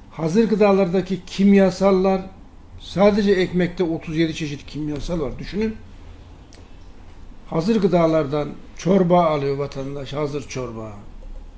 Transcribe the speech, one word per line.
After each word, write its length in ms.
hazır 380
gıdalardaki 760
kimyasallar, 960
sadece 520
ekmekte 520
otuz 340
yedi 180
çeşit 300
kimyasal 540
var. 200
Düşünün. 360
Hazır 320
gıdalardan 680
çorba 480
alıyor 320
vatandaş, 560
hazır 340
çorba. 460